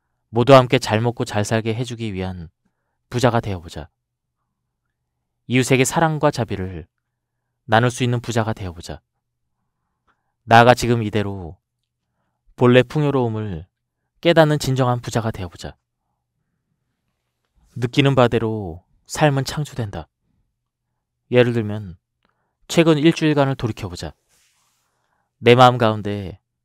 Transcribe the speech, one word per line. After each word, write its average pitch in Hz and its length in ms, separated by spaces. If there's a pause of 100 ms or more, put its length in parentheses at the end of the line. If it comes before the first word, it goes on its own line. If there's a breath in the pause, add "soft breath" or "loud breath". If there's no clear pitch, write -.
(280)
모두와 123 300
함께 127 200
잘 110 220
먹고 120 240
잘 104 200
살게 110 300
해주기 117 400
위한 92 340 (600)
부자가 117 320
되어보자. 82 480 (1600)
이웃에게 127 360
사랑과 156 460
자비를 92 560 (800)
나눌 117 260
수 127 140
있는 120 160
부자가 113 320
되어보자. 85 480 (1400)
나아가 117 300
지금 120 280
이대로 101 560 (960)
본래 123 300
풍요로움을 117 840 (540)
깨닫는 156 400
진정한 127 400
부자가 113 320
되어보자. - 440 (2000)
느끼는 135 380
바대로 110 720 (220)
삶은 139 380
창조된다. 113 640 (1200)
예를 120 220
들면 104 440 (720)
최근 160 300
일주일간을 147 560
돌이켜보자. 90 580 (1300)
내 120 160
마음 123 240
가운데 104 640 (240)